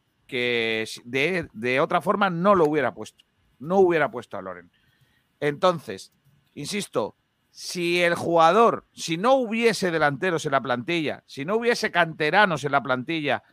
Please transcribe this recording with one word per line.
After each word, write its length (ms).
que 580
si-, 200
de, 480
de 260
otra 220
forma 280
no 240
lo 120
hubiera 280
puesto. 320
No 200
hubiera 340
puesto 260
a 60
Loren. 260
Entonces, 720
insisto, 600
si 500
el 140
jugador, 800
si 240
no 160
hubiese 560
delanteros 560
en 60
la 100
plantilla, 640
si 200
no 100
hubiese 340
canteranos 760
en 100
la 100
plantilla 580